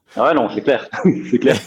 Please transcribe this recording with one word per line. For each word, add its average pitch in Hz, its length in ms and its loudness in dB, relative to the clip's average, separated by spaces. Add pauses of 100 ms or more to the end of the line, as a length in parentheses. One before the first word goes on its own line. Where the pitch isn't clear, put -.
(160)
Ah 110 80 2
ouais, 160 100 4
non, 117 160 0
c'est 101 120 -6
clair. 131 340 0
<laughs> - 340 0
C'est 123 80 0
clair. - 180 2 (100)